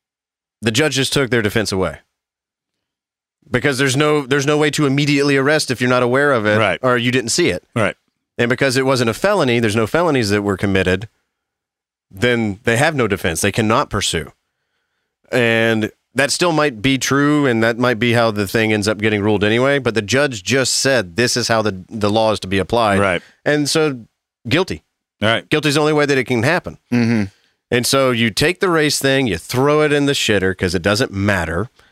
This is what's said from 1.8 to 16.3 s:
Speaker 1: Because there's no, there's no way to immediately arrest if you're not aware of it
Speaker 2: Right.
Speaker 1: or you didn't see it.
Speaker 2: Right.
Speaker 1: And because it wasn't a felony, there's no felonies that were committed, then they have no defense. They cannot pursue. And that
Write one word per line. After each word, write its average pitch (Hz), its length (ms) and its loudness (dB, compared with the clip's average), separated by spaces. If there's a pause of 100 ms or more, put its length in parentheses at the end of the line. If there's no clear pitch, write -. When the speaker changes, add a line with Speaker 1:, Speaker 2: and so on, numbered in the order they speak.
Speaker 1:
Because 123 280 0
there's 131 180 0
no, 151 300 2
there's 135 220 -2
no 151 100 2
way 151 140 2
to 151 140 0
immediately 143 520 2
arrest 143 320 0
if 127 100 -4
you're 123 100 0
not 127 140 2
aware 135 280 2
of 113 160 0
it 107 100 4
Speaker 2:
Right. 98 240 2
Speaker 1:
or 123 160 2
you 120 140 -2
didn't 120 180 0
see 170 200 0
it. 90 140 -4 (120)
Speaker 2:
Right. 101 200 0 (420)
Speaker 1:
And 120 120 0
because 127 260 0
it 131 100 0
wasn't 127 260 2
a - 20 0
felony, 151 460 0
there's 110 160 0
no 113 120 0
felonies 147 440 0
that 104 100 2
were 101 160 0
committed, 95 500 0 (1000)
then 110 540 -2
they 117 140 0
have 151 180 0
no 123 120 0
defense. 92 340 -4
They 101 100 0
cannot 117 380 0
pursue. 87 420 -6 (1000)
And 113 600 0 (240)
that 135 160 0